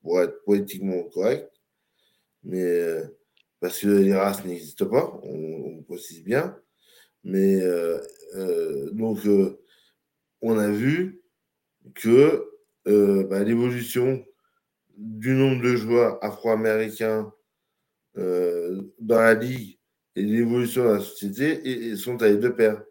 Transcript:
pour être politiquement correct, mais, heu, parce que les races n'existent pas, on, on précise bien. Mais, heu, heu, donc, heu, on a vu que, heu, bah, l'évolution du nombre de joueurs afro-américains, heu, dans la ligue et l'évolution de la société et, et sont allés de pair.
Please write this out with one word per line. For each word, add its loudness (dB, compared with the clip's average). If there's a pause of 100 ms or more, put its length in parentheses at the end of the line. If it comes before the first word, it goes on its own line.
pour 0
être -4
politiquement -2
correct, -4 (920)
mais, -6
heu, -4 (420)
parce -6
que 0
les 6
races -2
n'existent -6
pas, -2
on, -10
on -20
précise -16
bien. -2 (680)
Mais, 2
heu, -2 (360)
heu, -4
donc, -4
heu, 4 (840)
on 0
a 0
vu -2 (720)
que, 4 (380)
heu, 4
bah, 0
l'évolution 0 (720)
du -4
nombre 2
de 2
joueurs 2
afro-américains, -2 (840)
heu, -4
dans 4
la 6
ligue -6 (380)
et -2
l'évolution 0
de 4
la 2
société -6
et, -6
et -6
sont -6
allés 6
de 0
pair. 2